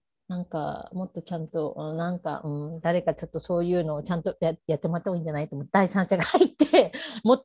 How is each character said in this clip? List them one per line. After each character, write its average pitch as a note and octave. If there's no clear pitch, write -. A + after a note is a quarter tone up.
な F3+
ん F3+
か -
も F#3
っ -
と E3
ち -
ゃ E3
ん D#3
と、 D3+
う D#3
ん、 D#3+
な E3+
ん F3+
か、 D3
う D3
ん、 -
誰 E3+
か E3
ち D#3
ょ -
っ -
と D#3+
そ F3
う F3
い F3
う F3
の D#3
を D3
ち F#3
ゃ F3
ん D#3+
と F#3+
や-、 E3
や D#3
っ -
て -
も E3
ら E3+
っ -
た G3
方 F#3
が F3
い -
い -
ん -
じ D#3+
ゃ -
な D3
い D#3
と D3
思 C#3
う。 -
第 F#3+
三 F#3+
者 F#3+
が E3+
入 -
っ -
て、 -
<laughs> A#3
も-、 B3+